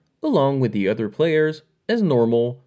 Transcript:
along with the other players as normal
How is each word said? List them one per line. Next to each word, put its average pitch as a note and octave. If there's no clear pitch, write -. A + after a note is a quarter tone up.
along C#3
with A#2
the G2+
other G#2+
players D#3
as A3+
normal A#2+